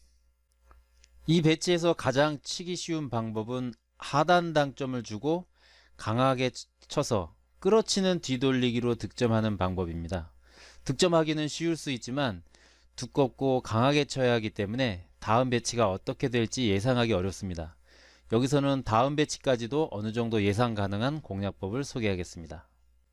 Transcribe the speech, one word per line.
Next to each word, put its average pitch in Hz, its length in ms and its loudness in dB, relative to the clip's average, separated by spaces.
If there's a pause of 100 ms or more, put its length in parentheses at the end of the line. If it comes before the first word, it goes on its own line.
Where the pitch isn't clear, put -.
(1300)
이 165 160 4
배치에서 165 520 2
가장 139 500 0
치기 180 320 -8
쉬운 156 340 -4
방법은 113 640 -4 (240)
하단 170 560 2
당점을 135 480 -2
주고 131 460 -4 (500)
강하게 127 540 0
치-, - 160 -12 (200)
쳐서 110 480 -2 (220)
끌어치는 190 640 2
뒤돌리기로 123 760 0
득점하는 110 640 0
방법입니다. 87 760 -4 (520)
득점하기는 156 640 2
쉬울 165 300 -4
수 - 120 -8
있지만 120 540 -4 (520)
두껍고 131 640 0
강하게 135 440 2
쳐야 127 280 2
하기 110 180 0
때문에 107 560 -4 (100)
다음 123 320 2
배치가 117 400 0
어떻게 131 400 -4
될지 120 400 0
예상하기 113 420 2
어렵습니다. 92 640 -4 (560)
여기서는 135 520 2
다음 123 320 2
배치까지도 139 720 0
어느 107 240 -6
정도 113 300 0
예상 110 320 2
가능한 104 460 -2
공략법을 98 640 -6
소개하겠습니다. 90 840 -6 (420)